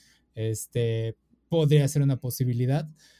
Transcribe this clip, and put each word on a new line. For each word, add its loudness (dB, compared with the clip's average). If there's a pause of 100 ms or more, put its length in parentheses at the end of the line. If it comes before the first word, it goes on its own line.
(340)
Este, -4 (360)
podría 4
ser 0
una 2
posibilidad. -2 (300)